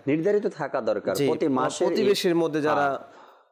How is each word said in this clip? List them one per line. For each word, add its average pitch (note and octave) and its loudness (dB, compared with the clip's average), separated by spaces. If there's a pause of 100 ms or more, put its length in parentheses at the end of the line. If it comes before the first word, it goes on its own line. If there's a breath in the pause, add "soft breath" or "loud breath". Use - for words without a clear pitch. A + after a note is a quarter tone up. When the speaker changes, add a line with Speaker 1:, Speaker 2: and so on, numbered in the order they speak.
Speaker 1:
নির্ধারিত F#3 2
থাকা C#3+ -4
দরকার। G2+ -2
Speaker 2:
জি, C3+ 0
Speaker 1:
প্রতি D#3+ 0
Speaker 2:
আমার C3 2
Speaker 1:
মাসের E3+ -2
Speaker 2:
প্রতিবেশীর G3 2
Speaker 1:
এই, E3 2
Speaker 2:
মধ্যে D#3 0
যারা, C#3+ 0
Speaker 1:
হ্যাঁ, C#3 0 (540 loud breath)